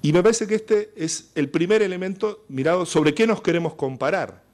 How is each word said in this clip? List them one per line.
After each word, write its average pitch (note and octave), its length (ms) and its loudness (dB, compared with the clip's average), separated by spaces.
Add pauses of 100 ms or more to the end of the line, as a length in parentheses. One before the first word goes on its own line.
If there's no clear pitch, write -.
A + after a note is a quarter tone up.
Y D3 80 2
me F3 120 6
parece A3+ 240 2
que G#3+ 80 0
este G#3+ 400 0
es - 400 -8
el C#3+ 120 0
primer F3 340 2
elemento F#3+ 680 -4
mirado D#3 360 0
sobre D#3 300 2
qué A3+ 140 2
nos G#3+ 120 0
queremos E3+ 340 -2
comparar. C3 680 -4 (120)